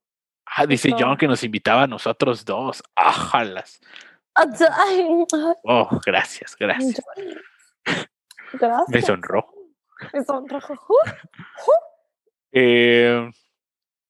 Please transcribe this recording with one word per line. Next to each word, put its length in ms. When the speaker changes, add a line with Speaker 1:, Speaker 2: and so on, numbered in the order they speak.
Speaker 1:
Ah, 180
dice 220
Speaker 2:
nuestro 200
Speaker 1:
John 100
que 100
nos 160
invitaba 380
a 40
nosotros 580
dos. 380
¡Ájalas! 840
Speaker 2:
Ay, 120
ay. 540
Speaker 1:
Oh, 240
gracias, 500
gracias. 460
Speaker 2:
John. 880
Gracias. 360
Speaker 1:
Me 140
sonrojó. 520
Speaker 2:
Me 120
sonrojó. 520
Ju, 180
ju. 160
Speaker 1:
Eh, 800